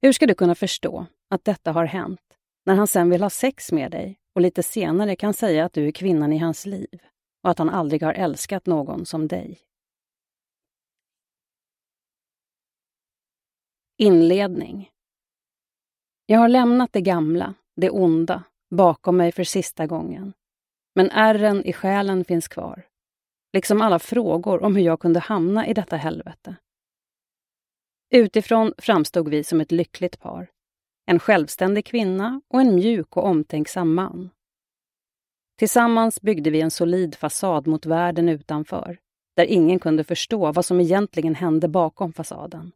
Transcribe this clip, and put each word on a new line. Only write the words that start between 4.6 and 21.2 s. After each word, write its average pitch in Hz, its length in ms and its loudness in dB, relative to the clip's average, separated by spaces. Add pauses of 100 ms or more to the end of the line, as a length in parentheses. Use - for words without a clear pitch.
senare 190 540 -2
kan 208 180 -2
säga 165 300 0
att 175 80 -6
du 147 140 -2
är 151 60 -2
kvinnan 156 400 0
i 156 60 0
hans 165 280 -4
liv 196 360 -14 (400)
och 180 80 0
att 170 80 -2
han 165 120 0
aldrig 160 320 -2
har 156 100 -2
älskat 180 540 -6
någon 160 400 -4
som 156 220 -6
dig? - 380 -10 (4000)
Inledning. 185 920 4 (1400)
Jag 214 120 6
har 233 100 6
lämnat 247 440 4
det 208 80 0
gamla, 170 540 0 (220)
det 185 140 0
onda, 170 520 0 (280)
bakom 180 460 2
mig 170 160 2
för 180 120 -4
sista 170 420 -6
gången. 170 460 -10 (640)
Men 185 160 4
ärren 214 540 2